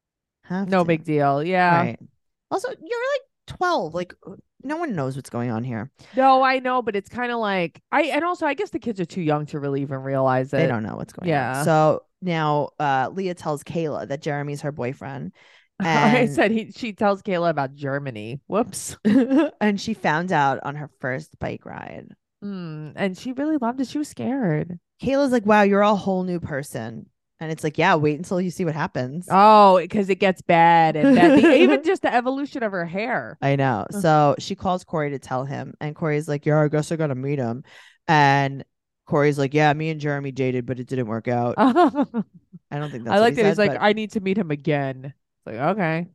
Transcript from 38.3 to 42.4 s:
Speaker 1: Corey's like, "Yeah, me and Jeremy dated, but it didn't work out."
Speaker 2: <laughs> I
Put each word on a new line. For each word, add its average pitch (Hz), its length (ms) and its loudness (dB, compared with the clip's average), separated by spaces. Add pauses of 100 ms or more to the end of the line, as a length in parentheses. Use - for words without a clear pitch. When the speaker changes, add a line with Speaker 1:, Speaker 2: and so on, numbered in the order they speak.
Speaker 1:
Corey's 147 320 2
like, 139 160 -2
"Yeah, 151 200 4
me 156 160 -4
and 156 100 -6
Jeremy 143 320 -6
dated, 127 340 -2
but 123 140 -8
it 123 80 -12
didn't 127 200 -4
work 110 200 -6
out." 120 280 0
Speaker 2:
<laughs> - 20 -6
I 254 360 4 (800)